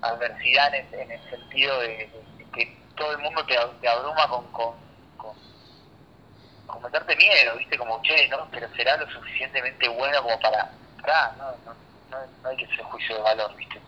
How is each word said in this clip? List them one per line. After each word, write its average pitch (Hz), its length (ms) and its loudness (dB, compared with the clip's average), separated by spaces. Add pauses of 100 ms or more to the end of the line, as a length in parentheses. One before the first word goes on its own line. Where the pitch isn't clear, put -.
adversidad 120 720 2
en, 131 260 -6
en 120 120 -10
el - 180 -14
sentido 135 500 -2
de, 120 80 -2
de, 110 360 -10 (140)
de - 140 -20
que 120 260 -6 (180)
todo 151 160 -2
el 147 80 -4
mundo 151 260 -4
te 127 120 2
ab-, 120 220 0
te 123 80 0
abruma 143 400 2
con, 123 240 -4
con, 117 220 -2 (440)
con, 107 160 -14 (1300)
con - 140 -10
meterte 147 340 0
miedo, 143 420 6
¿viste? - 200 -4
Como, 113 240 -4
"Che, 151 280 4
¿no? - 220 -4
Pero 117 240 -8
será 131 220 2
lo 151 120 -6
suficientemente 127 800 -4
bueno 135 320 2
como 117 180 0
para, - 320 2 (300)
pará, 147 360 2
no, - 140 -8 (140)
no, 117 80 -16 (380)
no, 131 60 -10 (260)
no 127 60 -4
hay 131 80 -6
que 117 80 -6
hacer - 200 -6
juicio 113 300 -6
de 107 60 -4
valor, 110 340 2
¿viste?". - 320 -14